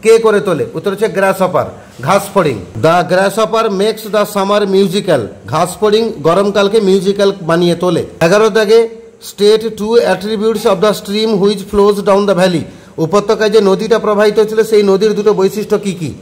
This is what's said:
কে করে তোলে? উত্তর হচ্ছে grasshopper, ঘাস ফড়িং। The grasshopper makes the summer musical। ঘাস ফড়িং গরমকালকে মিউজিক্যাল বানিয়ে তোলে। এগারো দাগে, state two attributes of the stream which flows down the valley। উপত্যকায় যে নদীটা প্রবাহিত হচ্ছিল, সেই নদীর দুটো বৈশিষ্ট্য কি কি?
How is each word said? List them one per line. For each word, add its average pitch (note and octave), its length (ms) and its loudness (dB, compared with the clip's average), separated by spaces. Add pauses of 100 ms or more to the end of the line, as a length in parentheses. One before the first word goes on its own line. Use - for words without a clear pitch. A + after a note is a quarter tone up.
কে A3+ 160 6
করে G#3+ 220 2
তোলে? D3 340 -2
উত্তর E3 180 -6
হচ্ছে G3+ 160 -2
grasshopper, F#3 580 0 (360)
ঘাস D#3 220 0 (100)
ফড়িং। D3+ 240 0 (240)
The E3 160 2 (140)
grasshopper G3+ 540 0 (160)
makes A3 220 -2 (120)
the G#3 80 2 (120)
summer G3+ 260 0 (140)
musical। F3+ 460 0 (260)
ঘাস D#3 220 -2 (100)
ফড়িং G#3+ 320 0 (120)
গরমকালকে G3+ 580 2
মিউজিক্যাল G3 600 0
বানিয়ে E3+ 340 0
তোলে। F3+ 300 -2 (160)
এগারো G#3 280 4
দাগে, A3 400 2 (420)
state G#3+ 340 2 (140)
two G#3+ 140 -4 (200)
attributes G#3+ 500 -4
of G3+ 220 2
the D#3 140 2
stream G#3+ 300 -4 (140)
which G3+ 180 0 (100)
flows G3+ 260 2 (120)
down G3 200 4
the F#3 120 2
valley। F3+ 220 0 (340)
উপত্যকায় G3+ 520 0
যে G#3+ 120 4
নদীটা G3 380 2
প্রবাহিত G#3 400 0
হচ্ছিল, G#3+ 240 0
সেই G#3+ 200 2
নদীর G3 300 2
দুটো G3+ 200 0
বৈশিষ্ট্য F#3+ 440 -2
কি G3 160 -4
কি? D#3 280 -8